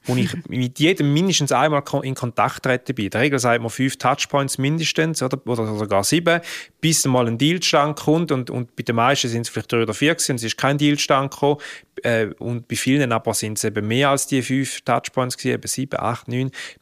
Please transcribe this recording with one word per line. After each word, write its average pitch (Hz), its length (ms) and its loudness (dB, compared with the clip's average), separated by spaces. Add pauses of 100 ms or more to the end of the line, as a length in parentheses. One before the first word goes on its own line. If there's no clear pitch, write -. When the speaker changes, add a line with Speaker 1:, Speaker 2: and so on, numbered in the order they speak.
Speaker 1:
wo 127 120 0
ich 165 140 2 (120)
Speaker 2:
<laughs> - 60 -16
Speaker 1:
mit 127 300 -4
jedem 151 340 4
mindestens 151 400 2
einmal 143 300 2
ko-, 139 200 -2
in 131 120 -4
Kontakt 120 480 -2
treten 127 320 0
bin. 110 120 -4
In 90 60 -2
der 107 100 0
Regel 139 180 2
sagt 117 220 4
man 117 100 -4
fünf 131 260 -2
Touchpoints 135 600 0
mindestens 156 640 0
oder, 131 240 -2
oder 117 180 0 (100)
sogar 104 280 2
sieben, 170 380 2 (380)
bis 160 280 2
mal 127 180 4
ein 117 140 -2
Deal 165 200 2
zustande 151 400 2
kommt. 160 320 2
Und, 127 200 -4
und 123 240 -6
bei - 80 -8
den 117 120 -2
meisten 127 340 2
sind 117 120 -2
es 113 80 -6
vielleicht - 220 -6
drei 117 100 2
oder 107 140 -2
vier 156 180 2
gewesen, - 200 -2
und - 20 -2
es 117 80 -6
ist 110 140 -4
kein 139 200 2
Deal 147 200 4
zustande 139 320 2
gekommen. 143 280 0 (460)
Äh, 113 240 2 (100)
und 120 300 -6
bei 120 100 -4
vielen 131 340 2
aber 113 220 0
sind 107 240 -4
es - 60 -4
eben 107 240 -2
mehr 131 240 2
als 139 160 0
die 131 160 0
fünf 131 380 -2
Touchpoints - 560 -2
gewesen, 123 180 -2
eben - 120 -8
sieben, - 320 -4
acht, 117 280 -4
neun, 127 240 -2 (300)